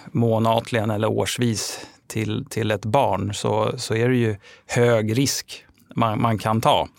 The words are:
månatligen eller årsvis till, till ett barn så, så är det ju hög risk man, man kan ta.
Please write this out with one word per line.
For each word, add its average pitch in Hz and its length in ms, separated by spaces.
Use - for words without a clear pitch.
månatligen 113 800
eller 107 180
årsvis 110 720
till, 107 420
till 110 220
ett 104 140
barn 104 480
så, 110 440
så 113 180
är 117 140
det 131 60
ju 113 200
hög 113 500
risk - 460
man, 113 260
man 117 160
kan 113 240
ta. 117 260